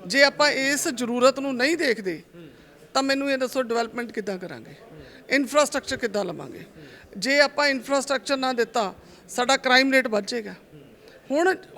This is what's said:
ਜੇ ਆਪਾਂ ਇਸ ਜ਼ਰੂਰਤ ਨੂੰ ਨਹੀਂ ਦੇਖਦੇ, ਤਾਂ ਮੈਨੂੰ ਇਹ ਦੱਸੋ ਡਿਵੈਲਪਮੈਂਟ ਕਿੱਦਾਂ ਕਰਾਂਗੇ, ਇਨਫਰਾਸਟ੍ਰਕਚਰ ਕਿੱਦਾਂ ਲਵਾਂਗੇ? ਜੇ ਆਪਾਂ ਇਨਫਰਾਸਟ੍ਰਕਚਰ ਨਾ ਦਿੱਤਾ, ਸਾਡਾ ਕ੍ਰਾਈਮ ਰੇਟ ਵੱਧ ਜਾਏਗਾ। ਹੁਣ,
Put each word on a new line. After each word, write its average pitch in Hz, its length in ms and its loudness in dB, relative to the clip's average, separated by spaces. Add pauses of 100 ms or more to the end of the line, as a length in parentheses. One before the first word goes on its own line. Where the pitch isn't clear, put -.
ਜੇ 240 160 4
ਆਪਾਂ 285 280 4
ਇਸ 277 380 0
ਜ਼ਰੂਰਤ 247 500 2
ਨੂੰ 269 180 -4
ਨਹੀਂ 277 200 2
ਦੇਖਦੇ, 208 460 -4 (720)
ਤਾਂ 269 80 2
ਮੈਨੂੰ 277 280 -2
ਇਹ 269 80 0
ਦੱਸੋ 262 240 -2
ਡਿਵੈਲਪਮੈਂਟ 233 500 -4
ਕਿੱਦਾਂ 196 260 -6
ਕਰਾਂਗੇ, 165 360 -14 (560)
ਇਨਫਰਾਸਟ੍ਰਕਚਰ 269 680 0
ਕਿੱਦਾਂ 208 280 -4
ਲਵਾਂਗੇ? 160 400 -10 (520)
ਜੇ 269 240 2
ਆਪਾਂ 285 280 2
ਇਨਫਰਾਸਟ੍ਰਕਚਰ 269 680 -2
ਨਾ 262 160 -2
ਦਿੱਤਾ, 226 420 -2 (340)
ਸਾਡਾ 247 280 2
ਕ੍ਰਾਈਮ 262 360 4
ਰੇਟ 262 140 4
ਵੱਧ 208 200 -2
ਜਾਏਗਾ। 208 280 -8 (760)
ਹੁਣ, 339 260 2 (220)